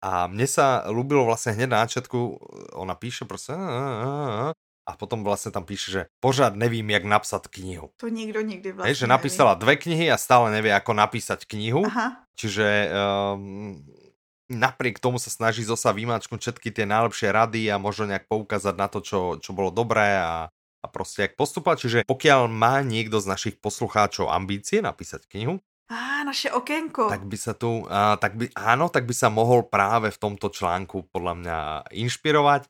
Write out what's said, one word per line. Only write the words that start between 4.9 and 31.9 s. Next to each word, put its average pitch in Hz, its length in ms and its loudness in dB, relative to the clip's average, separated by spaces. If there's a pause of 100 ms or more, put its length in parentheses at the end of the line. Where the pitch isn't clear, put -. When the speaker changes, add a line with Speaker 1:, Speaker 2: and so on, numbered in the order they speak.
Speaker 1:
potom 107 300 -6
vlastne 101 260 -2
tam 95 140 -6
píše, - 260 -8
že 92 120 -2 (180)
„Pořád 127 340 4
nevím, 113 380 0
jak 104 100 2
napsat 104 460 0
knihu.“ 92 480 -12
Speaker 2:
To 240 100 -12
nikto 220 320 -6
nikdy 196 320 -6
Speaker 1:
Hej, 185 60 -12
Speaker 2:
vlastne 185 180 0
Speaker 1:
že 123 140 -2
napísala 131 480 6
Speaker 2:
nevie. 85 60 -8
Speaker 1:
dve 123 180 6
knihy 170 260 0
a 123 140 4
stále 120 320 6
nevie, 107 180 2
ako 101 240 4
napísať 107 540 0
knihu. 117 400 0
Speaker 2:
Aha. 240 340 -4 (140)
Speaker 1:
Čiže, 104 560 2
ehm, 101 880 -2 (680)
napriek 123 520 -2
tomu 123 180 0
sa - 100 -8
snaží 113 360 -2
zo 110 100 0
sa 113 160 2
vymáčknúť 110 480 -4
všetky 117 320 -8
tie 107 160 -2
najlepšie 107 460 0
rady 110 340 2
a 101 140 0
možno 104 260 -4
nejak 98 240 -4
poukázať 101 460 -2
na 98 100 0
to, 98 140 -4
čo, 90 420 -2
čo - 80 -12
bolo 92 240 -2
dobré 107 480 2
a, 82 320 -2
a - 320 -20
proste - 400 -4
jak - 80 -6
postupovať. 160 440 0
Čiže 120 260 0
pokiaľ 135 420 4
má 113 340 2
niekto 110 380 0
z 95 80 -2
našich 95 320 -4
poslucháčov 104 720 0
ambície 98 480 -2
napísať - 480 -6
knihu, 123 320 -6 (280)
Speaker 2:
Á, 262 400 -6
naše 269 240 -4
okienko. 285 560 -2
Speaker 1:
tak - 160 -4
by 101 160 -8
sa 110 160 -6
tu, 113 320 -2
a, 104 320 4
tak 101 160 0
by, 113 180 -6
áno, 123 380 2
tak 131 160 0
by 117 80 -4
sa 120 160 4
mohol 117 320 6
práve 104 480 2
v - 80 -14
tomto 104 320 -4
článku 92 600 -4
podľa 87 260 -4
mňa 87 220 -6 (340)